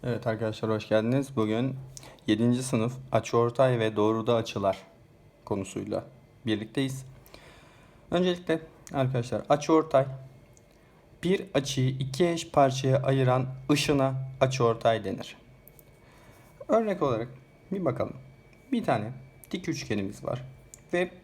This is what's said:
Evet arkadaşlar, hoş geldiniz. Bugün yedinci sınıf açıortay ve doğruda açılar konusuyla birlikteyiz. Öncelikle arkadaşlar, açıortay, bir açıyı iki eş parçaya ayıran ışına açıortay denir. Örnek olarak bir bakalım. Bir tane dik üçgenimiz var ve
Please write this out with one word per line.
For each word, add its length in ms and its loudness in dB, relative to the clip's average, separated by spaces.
Evet 200 -4
arkadaşlar, 440 -2
hoş 180 -2
geldiniz. 480 0
Bugün 400 0
yedinci 360 2
sınıf 300 0
açıortay 640 2
ve 180 0
doğruda 380 2
açılar 440 0
konusuyla 600 -6
birlikteyiz. 600 -4
Öncelikle 500 0
arkadaşlar, 560 0
açıortay, 580 4
bir 320 0
açıyı 360 0
iki 380 0
eş 220 -4
parçaya 520 4
ayıran 440 2
ışına 440 2
açıortay 640 2
denir. 320 -8
Örnek 340 2
olarak 260 0
bir 120 -4
bakalım. 320 -2
Bir 120 -2
tane 280 0
dik 180 -6
üçgenimiz 560 -4
var 180 -4
ve 180 0